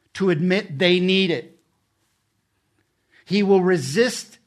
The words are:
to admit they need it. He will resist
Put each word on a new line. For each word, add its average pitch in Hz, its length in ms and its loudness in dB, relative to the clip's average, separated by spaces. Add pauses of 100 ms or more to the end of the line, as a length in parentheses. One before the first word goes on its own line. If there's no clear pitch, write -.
(120)
to 190 160 -2
admit 180 500 -2
they 180 220 2
need 185 300 0
it. - 280 -8 (1700)
He 202 180 0
will 196 200 4
resist 180 760 -2 (100)